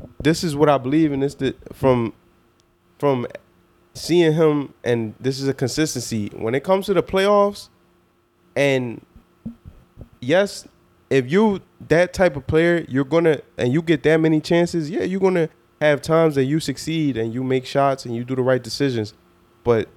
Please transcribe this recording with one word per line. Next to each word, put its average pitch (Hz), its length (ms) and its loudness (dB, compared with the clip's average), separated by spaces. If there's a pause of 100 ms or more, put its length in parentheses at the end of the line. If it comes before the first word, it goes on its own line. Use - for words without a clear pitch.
(180)
this 160 240 0
is 151 140 -2
what 147 140 4
I 139 80 4
believe, 143 340 0
and 135 100 -2
this 139 120 -2
the, 135 200 -2 (200)
from, 123 400 2 (840)
from 131 280 0 (640)
seeing 165 400 2
him, 151 400 2 (120)
and 113 360 -2
this 131 200 -4
is 135 80 -2
a 131 60 -2
consistency. 120 800 -4
When 113 200 -4
it 139 100 -2
comes 190 220 0
to 202 80 0
the 165 80 0
playoffs, 202 680 0 (880)
and 131 480 -2 (1160)
yes, 180 460 -2 (440)
if 131 200 0
you 202 300 2 (280)
that 175 260 2
type 180 220 2
of 131 100 -12
player, 170 420 2
you're 135 160 0
gonna, 160 360 2 (180)
and 123 140 0
you 160 100 0
get 160 220 0
that 160 140 4
many 160 220 2
chances, 170 500 0
yeah, 240 120 -6
you're 185 180 -4
gonna 185 280 0 (320)
have 147 220 2
times 160 320 2
that 135 100 2
you 147 140 0
succeed 151 580 -4
and 113 160 -4
you 131 120 -6
make 131 200 -2
shots 139 400 0
and 123 120 -8
you 120 80 -6
do 127 100 -6
the 127 80 0
right 127 220 2
decisions. 113 500 -2 (480)
But 113 340 2